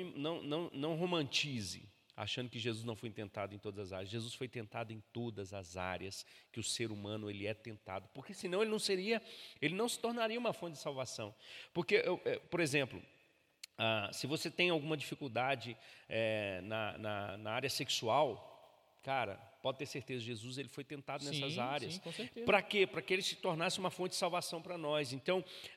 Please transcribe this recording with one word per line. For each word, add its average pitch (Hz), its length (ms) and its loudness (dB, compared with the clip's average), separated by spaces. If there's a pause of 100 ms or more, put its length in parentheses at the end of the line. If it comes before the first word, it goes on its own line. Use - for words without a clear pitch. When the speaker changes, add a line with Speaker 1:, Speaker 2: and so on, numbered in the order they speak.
(120)
Speaker 1:
não, 151 320 -2
não, 156 300 -2
não 151 240 0
romantize 139 920 0 (280)
achando 117 340 -2
que 120 80 -10
Jesus 113 260 0
não 117 120 -4
foi 110 160 -6
tentado 101 420 -4
em 101 60 -12
todas 101 280 -6
as 92 60 -6
áreas. 95 160 -6
Jesus 117 240 -4
foi 131 160 -6
tentado 117 420 -6
em 110 80 -8 (140)
todas 104 400 -4
as 92 240 -8
áreas 92 480 -2 (260)
que - 80 -6
o 107 40 -4
ser 113 280 0
humano 104 380 -4
ele 101 160 -4
é 110 80 0
tentado, 98 640 -8
porque - 180 -12
senão 185 300 2
ele 220 80 2
não 214 80 2
seria, 202 420 2 (400)
ele 151 140 4
não 226 120 2
se - 120 -2
tornaria 233 400 2
uma 233 120 2
fonte 170 220 -4
de 139 60 -12
salvação. 127 540 -4 (380)
Porque, 185 320 6
eu, 175 220 4
é, - 140 4
por - 200 -2
exemplo, 135 400 4 (800)
ah, 110 340 4
se - 140 -4
você 147 240 0
tem 180 220 4
alguma 156 260 2
dificuldade, 123 800 -2 (320)
é, 107 540 2
na, 107 340 -2
na, 101 400 -2
na 107 140 -4
área 127 180 0
sexual, - 1300 2
cara, 120 320 0 (260)
pode 131 160 0
ter 147 80 -4
certeza, 127 400 -6
Jesus 120 320 -6
ele 135 120 -8
foi 143 140 -10
tentado 143 400 -8
nessas 143 300 0
Speaker 2:
Sim, 143 60 -2
Speaker 1:
áreas. 135 340 0
Speaker 2:
sim, 185 60 -6
com 170 120 -10
certeza. 233 360 -6
Speaker 1:
Pra 196 160 8
quê? 190 240 6
Pra 160 160 -4
que 185 100 2
ele 190 80 2
se - 140 -2
tornasse 175 420 2
uma 185 140 0
fonte 180 220 -2
de - 40 -2
salvação 175 420 0
pra 180 160 -6
nós. 151 380 2
Então, 180 320 2 (320)